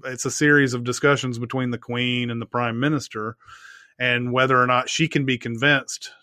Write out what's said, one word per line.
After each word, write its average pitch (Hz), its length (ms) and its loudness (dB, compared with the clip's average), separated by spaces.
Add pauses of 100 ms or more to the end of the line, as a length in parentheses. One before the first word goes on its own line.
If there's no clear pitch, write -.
it's 127 200 -8
a 127 60 -2
series 143 420 4
of 123 100 -4
discussions 127 560 0
between 123 320 -4
the 117 60 -4
Queen 123 540 -2
and 117 100 -6
the 113 60 -8
Prime 117 320 -2
Minister, 120 580 -2 (600)
and 123 340 0
whether 127 260 4
or 123 60 4
not 123 240 0
she 160 180 0
can 143 180 0
be 127 120 0
convinced 127 720 -2 (140)